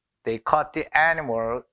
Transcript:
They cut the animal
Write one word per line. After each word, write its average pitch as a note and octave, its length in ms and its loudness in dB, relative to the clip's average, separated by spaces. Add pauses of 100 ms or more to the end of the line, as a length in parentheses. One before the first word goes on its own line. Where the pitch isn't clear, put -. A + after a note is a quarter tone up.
(240)
They A2+ 140 -4
cut - 340 0
the D#3+ 140 -6 (100)
animal C3 680 0 (100)